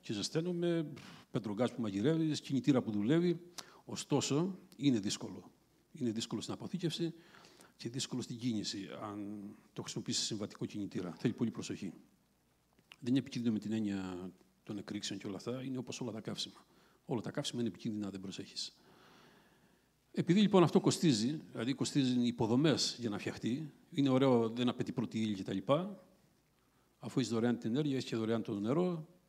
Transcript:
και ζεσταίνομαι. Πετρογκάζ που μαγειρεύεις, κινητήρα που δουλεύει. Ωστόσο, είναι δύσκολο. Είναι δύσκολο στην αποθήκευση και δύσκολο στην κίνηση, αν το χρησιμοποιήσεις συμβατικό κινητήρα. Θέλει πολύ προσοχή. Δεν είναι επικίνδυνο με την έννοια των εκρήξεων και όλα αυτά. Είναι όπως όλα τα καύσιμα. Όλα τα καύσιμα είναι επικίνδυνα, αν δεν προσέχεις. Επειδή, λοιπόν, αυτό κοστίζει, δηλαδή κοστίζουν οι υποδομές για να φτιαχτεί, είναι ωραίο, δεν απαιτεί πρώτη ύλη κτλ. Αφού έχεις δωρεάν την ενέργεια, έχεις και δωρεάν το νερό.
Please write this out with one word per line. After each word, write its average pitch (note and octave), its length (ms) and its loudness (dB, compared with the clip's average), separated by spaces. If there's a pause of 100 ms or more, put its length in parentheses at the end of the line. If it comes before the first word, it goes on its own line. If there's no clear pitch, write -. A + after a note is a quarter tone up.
και - 120 -8
ζεσταίνομαι. E3+ 760 -2 (440)
Πετρογκάζ A2 400 -2
που - 100 -6
μαγειρεύεις, C3+ 600 0
κινητήρα B2+ 420 2
που - 80 -4
δουλεύει. D#3+ 500 2 (440)
Ωστόσο, D3+ 760 0 (180)
είναι C3+ 220 6
δύσκολο. G2 520 -6 (420)
Είναι B2 180 -2
δύσκολο G#2+ 300 -4
στην G2 140 -6
αποθήκευση E3+ 600 -4 (600)
και - 120 -8
δύσκολο A#2+ 340 -4
στην B2+ 140 -8
κίνηση, G#2+ 520 -4 (140)
αν G#2 480 -8 (220)
το - 100 -8
χρησιμοποιήσεις - 420 -4
συμβατικό G#2 420 -6
κινητήρα. F#2+ 460 -6
Θέλει - 200 -2
πολύ A2+ 180 -2
προσοχή. F#2+ 420 -8 (1080)
Δεν B2 100 -4
είναι C3+ 80 4
επικίνδυνο A#2+ 340 0
με G#2+ 60 0
την G2+ 140 -4
έννοια F#2+ 580 -4 (320)
των G#2 160 -10
εκρήξεων G#2 400 -8
και G#2+ 80 -10
όλα G2 100 -6
αυτά. B2 260 -6
Είναι C3 160 -6
όπως - 220 -8
όλα A#2+ 120 -4
τα A2 80 -8
καύσιμα. - 460 -8 (380)
Όλα A#2+ 160 -2
τα - 100 -6
καύσιμα C#3 300 -4
είναι A#2 80 0
επικίνδυνα, G#2 360 -4
αν G2 80 -6
δεν F#2+ 80 -10
προσέχεις. - 560 -10 (1400)
Επειδή, F3+ 220 6
λοιπόν, F#3+ 220 8
αυτό F3+ 180 6
κοστίζει, C3+ 600 4 (120)
δηλαδή B2 200 -2
κοστίζουν B2+ 480 2
οι A#2+ 60 4
υποδομές A#2+ 760 2
για A#2 80 -2
να G2+ 100 -4
φτιαχτεί, C3+ 540 -4 (180)
είναι C#3 180 4
ωραίο, B2+ 400 6
δεν B2 200 0
απαιτεί - 240 -2
πρώτη A2 280 -2
ύλη G#2+ 140 2
κτλ. F#2+ 240 -4 (1400)
Αφού B2 220 -2
έχεις A2+ 120 0
δωρεάν A#2+ 260 4
την A2+ 120 -4
ενέργεια, C#3 260 2
έχεις A#2+ 120 -4
και A#2+ 80 -2
δωρεάν A2+ 260 2
το G2+ 180 -4
νερό. D#3 460 0 (220)